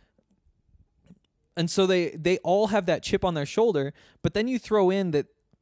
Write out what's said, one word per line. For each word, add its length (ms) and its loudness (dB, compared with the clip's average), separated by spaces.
And 120 -2
so 160 2
they, 260 2
they 280 -2
all 280 0
have 180 0
that 180 0
chip 220 -2
on 80 -2
their 120 -4
shoulder. 480 0
But 100 -2
then 140 -2
you 100 -2
throw 320 2
in 220 0
that 160 0